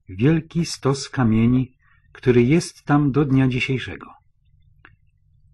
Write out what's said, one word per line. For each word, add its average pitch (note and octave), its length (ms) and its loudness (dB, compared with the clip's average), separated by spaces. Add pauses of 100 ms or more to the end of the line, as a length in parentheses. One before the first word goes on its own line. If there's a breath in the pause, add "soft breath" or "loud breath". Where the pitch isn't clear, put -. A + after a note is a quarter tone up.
wielki D#3 560 -2
stos - 440 -4
kamieni, A#2+ 640 0 (380)
który B2 300 2
jest D#3 400 -2
tam D3 280 2
do D3 140 0
dnia C3 220 2
dzisiejszego. B2 680 -6 (1400)